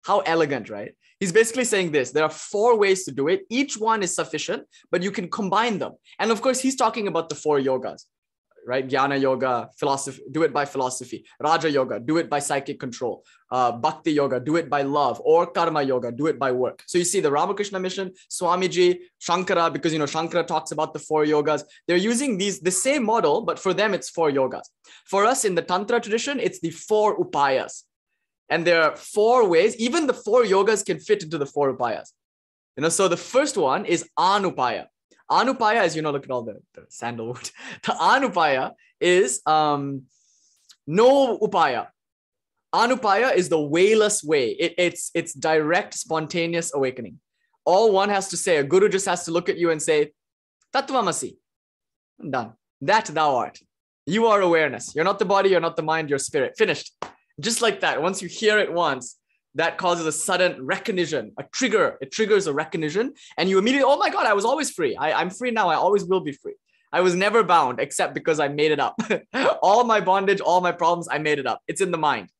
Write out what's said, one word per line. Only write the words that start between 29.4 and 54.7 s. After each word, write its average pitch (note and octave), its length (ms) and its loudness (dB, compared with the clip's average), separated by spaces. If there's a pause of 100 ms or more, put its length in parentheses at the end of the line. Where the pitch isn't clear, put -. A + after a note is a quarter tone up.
ways, F3+ 300 4
even C#4 300 0
the B3 60 0
four A#3+ 300 2
yogas G3 420 2
can D#3+ 140 -4
fit G3+ 240 -2
into D#3+ 140 -8
the C#3+ 80 -2
four C#3 300 -2
upayas. A2 360 -4 (640)
You C#3 80 -4
know, E3 60 2
so F#3+ 180 2
the F3 100 0
first C#4+ 400 -2
one D#3+ 280 0
is E3 220 -2 (100)
anupaya. D#3 680 0 (460)
Anupaya, A3 460 2
as E3+ 180 0
you D#3 60 -4
know, D3+ 100 -2
look C#3 140 -6
at C3+ 60 -10
all B2 120 -4
the, A2 160 -14 (140)
the - 160 -20
sandalwood. A#2 600 -10 (160)
<laughs> - 180 -18
The A3 100 -2
anupaya F3 800 2 (260)
is, F3+ 460 2
um, C#3+ 580 0 (840)
no A#3+ 520 4
upaya. D#3 500 0 (840)
Anupaya A3+ 640 2
is F3 140 2
the D#3+ 100 2
wayless G3+ 640 2
way. D3 260 2
It, D#3+ 280 -2
it's, F3 360 -2
it's E3 200 -4
direct, D#3+ 600 0
spontaneous E3 800 -4
awakening. B2+ 460 -4 (460)
All G3+ 260 4
one G3 180 2
has G3 200 -2
to E3+ 80 -6
say, E3+ 200 2
a C#3 60 2
guru F#3 260 4
just F#3 160 0
has F3+ 200 -2
to E3 60 -8
look F3 160 -2
at F3+ 100 -4
you E3+ 140 0
and D#3 100 -2
say, D3+ 300 2 (640)
"Tattvamasi." A#3+ 600 -2 (920)
Done. A#2+ 240 -6 (280)
That G#3 240 0
thou D3+ 300 0
art. A2 240 -4 (460)
You A3 200 0
are G3+ 160 4
awareness. D#3 520 0